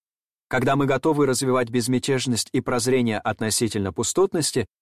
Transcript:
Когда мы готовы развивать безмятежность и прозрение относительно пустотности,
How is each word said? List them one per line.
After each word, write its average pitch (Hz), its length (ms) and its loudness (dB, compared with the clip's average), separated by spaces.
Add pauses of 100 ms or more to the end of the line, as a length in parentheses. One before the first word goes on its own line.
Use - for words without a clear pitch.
(480)
Когда 131 260 0
мы 139 120 2
готовы 143 400 2
развивать 127 440 0
безмятежность 123 840 0
и 131 80 0
прозрение 120 600 0
относительно 107 720 -2
пустотности, 151 760 0 (160)